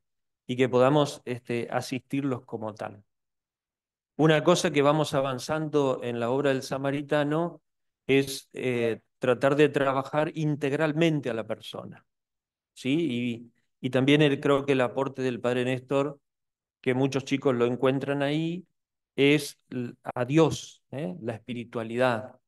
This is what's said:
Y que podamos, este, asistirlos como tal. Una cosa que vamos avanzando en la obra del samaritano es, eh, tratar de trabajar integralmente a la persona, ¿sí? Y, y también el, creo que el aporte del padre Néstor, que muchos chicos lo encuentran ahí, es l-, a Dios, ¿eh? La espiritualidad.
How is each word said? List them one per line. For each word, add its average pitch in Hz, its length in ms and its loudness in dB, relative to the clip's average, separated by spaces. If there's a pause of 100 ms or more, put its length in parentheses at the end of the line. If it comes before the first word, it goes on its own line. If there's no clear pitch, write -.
(480)
Y 127 80 -4
que 123 140 2
podamos, 135 560 2
este, 120 440 -6
asistirlos 131 760 -6
como 110 280 -10
tal. 104 300 -14 (1120)
Una 151 280 4
cosa 170 260 4
que 147 140 2
vamos 147 320 2
avanzando 139 880 -2
en 120 160 -6
la 117 100 -2
obra 139 220 2
del 131 100 0
samaritano 147 1000 -2 (440)
es, 135 480 0
eh, 117 480 -2 (160)
tratar 139 380 2
de 147 140 6
trabajar 139 640 -2
integralmente 151 960 0
a - 20 -4
la 110 140 -6
persona, - 580 -12 (680)
¿sí? 131 240 -2 (120)
Y, 120 420 -6 (360)
y - 20 -2
también 135 320 4
el, 143 180 4
creo 139 280 2
que 143 60 2
el 131 80 2
aporte 127 420 -2
del 123 160 -2
padre 123 260 0
Néstor, 131 540 -2 (600)
que 127 140 0
muchos 135 320 0
chicos 135 300 0
lo 120 100 2
encuentran 135 560 0
ahí, 160 460 -4 (480)
es 143 420 2 (120)
l-, 123 240 -8 (100)
a 127 220 -4
Dios, 143 640 0
¿eh? 170 300 -10
La 113 120 -8
espiritualidad. 117 1040 -4 (120)